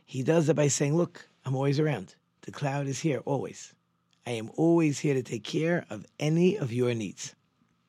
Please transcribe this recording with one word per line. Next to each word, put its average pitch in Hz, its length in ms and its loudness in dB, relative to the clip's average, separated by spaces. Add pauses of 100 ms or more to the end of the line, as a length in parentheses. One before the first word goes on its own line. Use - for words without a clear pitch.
he 131 180 -6
does 156 260 4
it 151 60 4
by 147 120 4
saying, 143 280 2
"Look, 170 320 -2 (180)
I'm 135 100 -2
always 139 240 0
around. 147 360 -2 (260)
The - 100 -14
cloud 143 360 -4
is 131 120 -6
here 139 260 0
always. - 480 -6 (540)
I 120 40 -6
am 113 240 -6
always 165 440 4
here 143 160 0
to 127 80 0
take 117 200 -6
care 160 460 0
of 104 160 -10 (140)
any 170 380 4
of 127 140 -2
your 123 220 0
needs." 107 420 -8 (540)